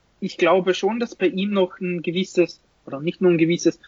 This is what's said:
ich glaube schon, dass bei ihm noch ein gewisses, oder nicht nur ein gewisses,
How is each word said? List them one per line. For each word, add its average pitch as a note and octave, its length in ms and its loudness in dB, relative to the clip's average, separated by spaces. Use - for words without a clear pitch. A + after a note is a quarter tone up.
ich - 180 -8
glaube F3+ 340 4
schon, G#3 260 -2
dass A#3+ 160 -6
bei F#3+ 120 0
ihm F#3+ 240 -2
noch F#3+ 280 0
ein F3+ 220 -4
gewisses, F3 640 -2
oder C3+ 140 -10
nicht E3+ 200 -6
nur F3+ 100 4
ein E3+ 80 4
gewisses, E3 500 0